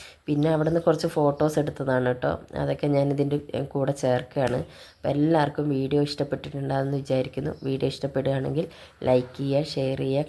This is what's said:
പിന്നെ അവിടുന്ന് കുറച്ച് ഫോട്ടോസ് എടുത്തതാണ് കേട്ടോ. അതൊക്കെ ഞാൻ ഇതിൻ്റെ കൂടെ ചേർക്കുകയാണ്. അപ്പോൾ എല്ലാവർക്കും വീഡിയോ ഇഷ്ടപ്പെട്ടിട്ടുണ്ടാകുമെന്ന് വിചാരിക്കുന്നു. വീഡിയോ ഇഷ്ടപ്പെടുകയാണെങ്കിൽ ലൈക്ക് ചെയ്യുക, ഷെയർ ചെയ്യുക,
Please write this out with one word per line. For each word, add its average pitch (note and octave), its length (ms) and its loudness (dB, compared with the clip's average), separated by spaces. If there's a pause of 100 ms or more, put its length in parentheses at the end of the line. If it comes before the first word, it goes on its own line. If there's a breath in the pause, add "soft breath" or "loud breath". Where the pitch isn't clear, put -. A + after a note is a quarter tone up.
(260 loud breath)
പിന്നെ D3+ 260 2
അവിടുന്ന് D#3+ 280 2
കുറച്ച് E3 280 2
ഫോട്ടോസ് D3+ 520 2
എടുത്തതാണ് C3+ 460 0
കേട്ടോ. B2+ 340 0 (160)
അതൊക്കെ C#3+ 320 -2
ഞാൻ C#3+ 220 4
ഇതിൻ്റെ C#3+ 280 0 (260)
കൂടെ C#3 280 -2
ചേർക്കുകയാണ്. B2 680 0
അപ്പോൾ - 520 -8
എല്ലാവർക്കും D3 600 2
വീഡിയോ C3+ 320 2
ഇഷ്ടപ്പെട്ടിട്ടുണ്ടാകുമെന്ന് C#3 960 -2
വിചാരിക്കുന്നു. C3+ 540 -2 (120)
വീഡിയോ C3+ 260 0
ഇഷ്ടപ്പെടുകയാണെങ്കിൽ C#3 800 -2 (360 loud breath)
ലൈക്ക് B2+ 340 2
ചെയ്യുക, C#3 260 0
ഷെയർ C3+ 340 -2
ചെയ്യുക, C#3 320 0